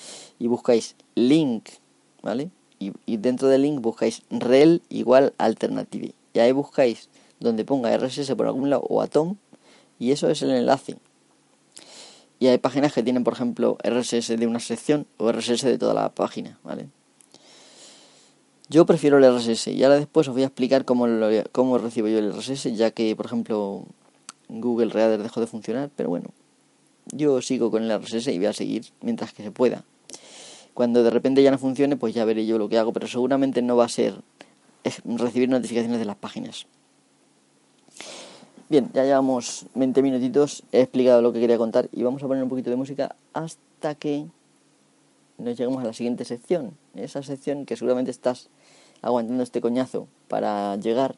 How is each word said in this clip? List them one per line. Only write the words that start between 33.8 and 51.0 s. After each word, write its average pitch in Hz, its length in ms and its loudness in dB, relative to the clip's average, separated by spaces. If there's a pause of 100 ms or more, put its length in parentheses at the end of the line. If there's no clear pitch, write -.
a - 20 -2
ser, 117 260 -2 (720)
eh, 131 80 -4 (120)
recibir 120 440 0
notificaciones 117 500 -2
de 113 60 -4
las 101 120 -8
páginas. - 520 -14 (2000)
Bien, 139 260 4
ya 135 80 2
llevamos 131 720 0
veinte 131 260 2
minutitos, 135 720 0
he 123 120 4
explicado 123 400 4
lo 120 100 2
que 117 80 -2
quería 117 180 4
contar 117 320 0
y - 140 -4
vamos 135 180 -4
a 135 60 -6
poner 135 160 -2
un 127 40 -4
poquito 127 220 -6
de 123 60 -2
música 139 400 -6 (160)
hasta 156 640 -10
que 147 300 -6 (1120)
nos 117 180 -6
lleguemos 127 260 -4
a 113 60 -2
la 113 40 -8
siguiente 120 320 -4
sección, 123 520 -6 (180)
esa 135 300 -10
sección 143 420 -8
que 120 80 -8
seguramente 127 380 -2
estás - 360 -6 (540)
aguantando 120 400 -2
este 120 180 -6
coñazo 120 460 -4 (220)
para 104 480 -2
llegar 117 420 -2